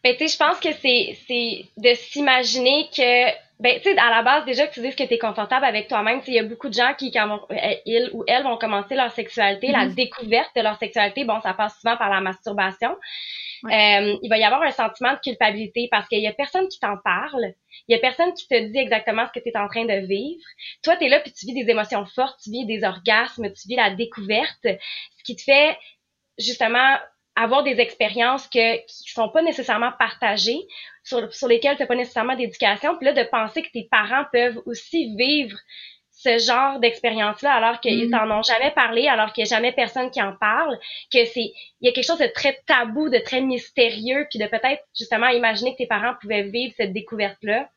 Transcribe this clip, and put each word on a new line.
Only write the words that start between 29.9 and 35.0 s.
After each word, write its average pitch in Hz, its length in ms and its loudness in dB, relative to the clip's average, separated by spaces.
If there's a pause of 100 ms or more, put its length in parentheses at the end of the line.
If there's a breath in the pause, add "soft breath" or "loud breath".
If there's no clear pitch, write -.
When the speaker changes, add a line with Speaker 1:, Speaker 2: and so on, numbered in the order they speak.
Speaker 1:
partagées, 220 640 0 (440 loud breath)
sur, - 280 -4
sur 262 160 -6
lesquelles 254 300 4
t'as 285 80 -2
pas 247 80 2
nécessairement 247 420 -2
d'éducation. 240 600 0
Puis 269 100 -2
là, 285 60 4
de 240 180 2
penser 220 320 -2
que - 100 -12
tes 220 180 -10
parents 233 420 2
peuvent 240 340 2
aussi 240 500 -4